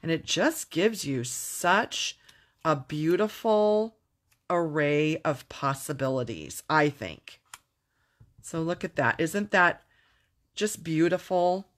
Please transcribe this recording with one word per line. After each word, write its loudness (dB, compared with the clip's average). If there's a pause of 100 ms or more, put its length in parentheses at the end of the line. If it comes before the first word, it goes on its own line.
And -2
it -2
just -2
gives 0
you -2
such -2 (500)
a 4
beautiful 0 (540)
array 2
of -2
possibilities, -4
I 4
think. -14 (1000)
So -6
look -4
at -6
that. 2
Isn't -2
that 4 (720)
just -4
beautiful? 2